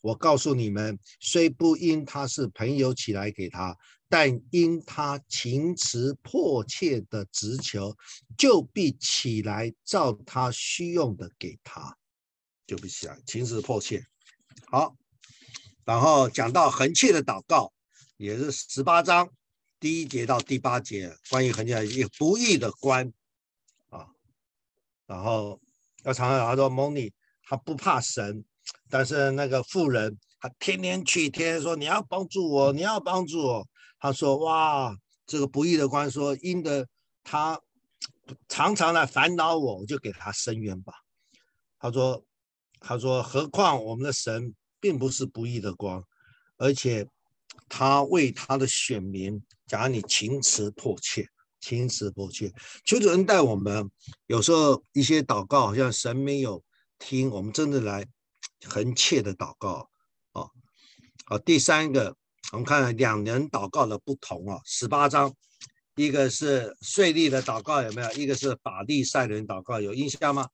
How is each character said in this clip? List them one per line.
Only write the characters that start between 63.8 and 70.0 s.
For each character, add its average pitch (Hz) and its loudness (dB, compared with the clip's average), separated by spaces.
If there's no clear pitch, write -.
的 107 -4
不 139 -8
同 90 -12
啊。 92 -8
十 - -6
八 143 2
章， 143 2
一 147 2
个 135 4
是 127 -2
税 180 2
吏 160 4
的 131 2
祷 113 -4
告， 147 0
有 113 -4
没 117 -6
有？ - -4
一 143 -4
个 135 0
是 131 -2
法 98 -10
利 135 0
赛 131 2
人 107 -6
祷 95 -6
告， 113 -4
有 101 -4
印 135 -4